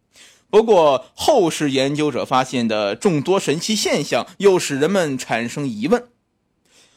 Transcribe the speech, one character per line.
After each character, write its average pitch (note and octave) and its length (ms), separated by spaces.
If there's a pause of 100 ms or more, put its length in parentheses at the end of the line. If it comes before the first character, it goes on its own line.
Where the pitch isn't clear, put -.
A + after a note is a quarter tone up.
(500)
不 G#3+ 120
过， E3 520
后 A3+ 340
世 D3 220
研 C3+ 240
究 D3 180
者 A2 100
发 C3 220
现 B2 240
的 G#2+ 260
众 D3+ 280
多 F#3 180
神 D#3 180
奇 G#3+ 160
现 G#3 300
象 B2 220 (100)
又 F#3 220
使 C#3+ 200
人 D3+ 120
们 E3 260
产 A#2 320
生 C#3+ 180
疑 A2+ 220
问： A#3+ 160 (920)